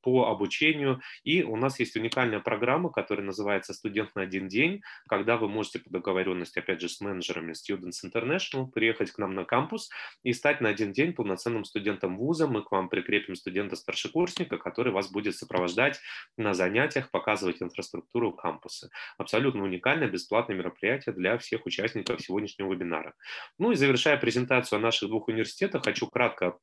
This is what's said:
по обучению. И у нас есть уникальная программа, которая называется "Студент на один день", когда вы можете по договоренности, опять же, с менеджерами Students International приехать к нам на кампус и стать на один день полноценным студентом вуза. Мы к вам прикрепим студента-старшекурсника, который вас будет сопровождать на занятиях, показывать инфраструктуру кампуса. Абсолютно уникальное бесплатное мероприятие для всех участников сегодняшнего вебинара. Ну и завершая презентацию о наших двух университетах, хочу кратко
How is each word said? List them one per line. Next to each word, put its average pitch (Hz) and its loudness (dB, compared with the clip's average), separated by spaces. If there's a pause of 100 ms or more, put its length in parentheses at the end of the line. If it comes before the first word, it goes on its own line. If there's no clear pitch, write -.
по 127 6
обучению. 135 2 (220)
И 160 2
у 110 -2
нас 135 0
есть - -2
уникальная 113 0
программа, 123 0
которая 101 -2
называется 98 -2
"Студент 104 -4
на 98 -2
один 95 -4
день", 156 0 (260)
когда 107 2
вы 110 0
можете 101 -4
по - -20
договоренности, 92 -2
опять 85 -2
же, 87 -4
с - -10
менеджерами 85 -6
Students 90 -8
International 131 -2
приехать 113 2
к - -12
нам 95 -2
на 95 -2
кампус 147 0 (320)
и 127 0
стать 143 2
на 110 4
один 101 0
день 151 2
полноценным 107 -2
студентом 98 -2
вуза. 156 2
Мы 113 0
к - -6
вам 95 2
прикрепим 98 0
студента-старшекурсника, 104 -2
который - -2
вас 95 -2
будет 104 -2
сопровождать 92 0 (380)
на 104 2
занятиях, 104 2
показывать 95 0
инфраструктуру 92 -4
кампуса. - -8 (300)
Абсолютно 123 2
уникальное 117 2
бесплатное 104 0
мероприятие 95 -2
для 92 2
всех - -4
участников - -2
сегодняшнего 98 -4
вебинара. 85 -2 (460)
Ну 226 4
и - 6
завершая 139 6
презентацию 123 2
о - 2
наших 110 2
двух 107 0
университетах, 117 0
хочу - 0
кратко 113 2